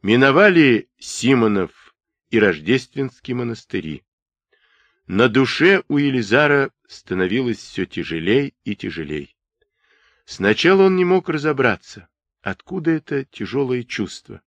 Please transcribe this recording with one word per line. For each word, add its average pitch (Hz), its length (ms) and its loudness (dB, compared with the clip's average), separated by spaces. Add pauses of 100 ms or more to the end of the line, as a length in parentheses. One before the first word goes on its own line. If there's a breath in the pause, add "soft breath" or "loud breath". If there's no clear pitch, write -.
Миновали 135 960 4
Симонов 110 960 -2 (360)
и 113 80 2
Рождественский 113 960 -2
монастыри. 95 680 -8 (1000)
На 107 240 2
душе 139 580 2
у 147 120 -2
Елизара 139 720 2 (160)
становилось 98 720 -4
все - 260 -8
тяжелей 87 760 -4
и 101 120 -8
тяжелей. 76 600 -12 (880)
Сначала 160 580 2
он 190 120 4
не 185 100 0
мог 180 240 0
разобраться, 135 800 -4 (320)
откуда 165 500 -6
это 147 340 -6
тяжелое 123 580 -6
чувство. - 580 -10 (100)